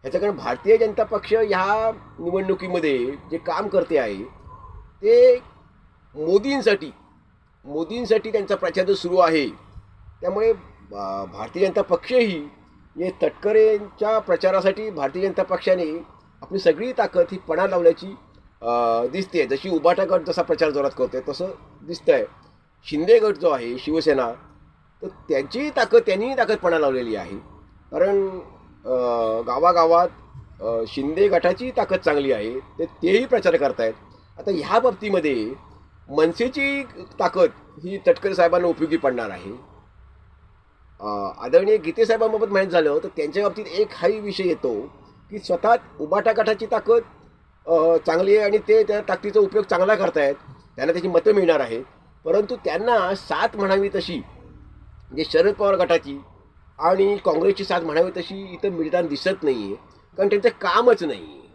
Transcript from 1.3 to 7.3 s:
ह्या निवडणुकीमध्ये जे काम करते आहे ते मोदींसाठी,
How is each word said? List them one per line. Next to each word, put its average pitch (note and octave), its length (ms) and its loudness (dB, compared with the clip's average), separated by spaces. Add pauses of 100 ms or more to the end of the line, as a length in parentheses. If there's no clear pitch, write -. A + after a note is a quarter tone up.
ह्या G#3+ 580 0 (280)
निवडणुकीमध्ये F3+ 840 -2
जे C#3+ 320 -8
काम F3+ 300 -4
करते E3+ 300 0
आहे G#2+ 420 -4 (640)
ते B3 320 8 (800)
मोदींसाठी, G3+ 760 0 (760)